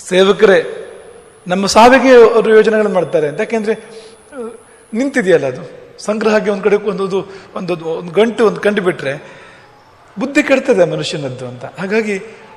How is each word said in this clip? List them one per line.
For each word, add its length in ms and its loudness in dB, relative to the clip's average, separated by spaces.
ಸೇವಕರೇ, 800 2
ನಮ್ಮ 180 -2
ಸಾವಿಗೆ 680 6
ಅವರು 220 2
ಯೋಜನೆಗಳು 340 2
ಮಾಡ್ತಾರೆ 380 -2
ಅಂತ. 120 -8
ಯಾಕೆಂದ್ರೆ, 340 -4
ಆ, 840 -14
ನಿಂತಿದೆಯಲ್ಲ 520 0
ಅದು 380 -10
ಸಂಗ್ರಹಕ್ಕೆ 520 -2
ಒಂದ್ 120 -6
ಕಡೆ 120 2
ಒಂದು, 280 -4
ಒಂದು, 0 -
ಒಂದು 560 -8
ಗಂಟು 360 2
ಒಂದು 140 -2
ಕಂಡು 200 0
ಬಿಟ್ರೆ 420 -4
ಬುದ್ಧಿ 240 0
ಕೆಡ್ತದೆ 420 2
ಮನುಷ್ಯನದ್ದು 640 -8
ಅಂತ. 180 -16
ಹಾಗಾಗಿ 720 -6